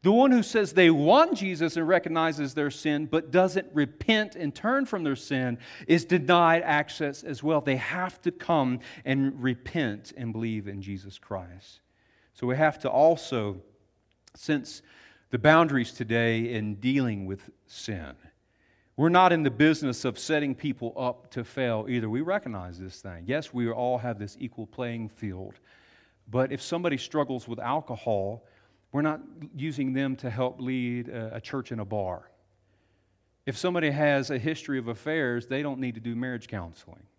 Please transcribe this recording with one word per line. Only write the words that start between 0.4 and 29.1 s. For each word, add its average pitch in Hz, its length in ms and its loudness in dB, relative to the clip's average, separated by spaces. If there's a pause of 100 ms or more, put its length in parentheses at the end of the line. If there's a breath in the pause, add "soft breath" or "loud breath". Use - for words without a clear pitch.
says 208 300 0
they 175 180 10
want 220 460 6
Jesus 170 400 -2
and 165 100 0
recognizes 160 680 2
their 147 160 0
sin 151 360 -2
but 160 240 -2
doesn't 185 420 2
repent 208 640 0
and 151 180 -4
turn 262 340 0
from 185 180 -4
their 143 100 0
sin 127 440 -2 (280 loud breath)
is 165 180 4
denied 170 580 4
access 147 600 -2
as 135 200 -8
well. 151 180 2
They 135 160 0
have 180 460 -6
to 175 100 0
come 131 480 0 (240 loud breath)
and 135 360 0
repent 123 760 -4
and 117 160 -8
believe 110 340 -6
in 98 160 -10
Jesus 95 360 -12
Christ. 90 640 -14 (500)
So - 160 -6
we 127 80 0
have 151 240 2
to 135 100 -2
also 127 680 2 (760)
sense - 480 -6 (480 soft breath)
the 123 80 -2
boundaries 147 540 4
today 117 640 0
in 107 220 -4
dealing 113 500 0
with 95 240 -10 (160)
sin. 80 480 -10 (840)
We're 156 140 4
not 180 200 8
in 165 120 4
the 139 80 4
business 147 560 2
of 123 120 -2
setting 147 360 0
people 127 420 -6
up 123 360 -6
to 120 120 -6
fail 113 420 -2
either. 120 220 -2
We 120 140 -2
recognize 107 560 -6
this 92 240 -14
thing. 87 240 -14
Yes, 147 260 -4
we 120 160 -2
all 123 300 -2
have 113 200 -6
this 101 220 -10
equal 117 260 -10
playing 117 440 -8
field. 95 500 -10 (680 soft breath)
But 127 200 0
if 143 120 -8
somebody 170 340 -2
struggles 131 500 -4
with 117 120 -8
alcohol, 113 880 -4 (440 soft breath)
we're 143 120 0
not 156 180 -2 (340)